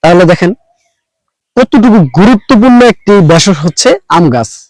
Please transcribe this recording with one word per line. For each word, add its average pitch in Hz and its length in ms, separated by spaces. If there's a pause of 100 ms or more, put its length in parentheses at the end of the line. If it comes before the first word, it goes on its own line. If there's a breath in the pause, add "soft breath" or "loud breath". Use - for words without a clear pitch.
তাহলে 180 220
দেখেন 175 260 (1040)
কতটুকু 240 420 (180)
গুরুত্বপূর্ণ 240 640
একটি 226 380
বিষয় 165 340
হচ্ছে 147 340 (200)
আম 160 220
গাছ। 117 200 (200)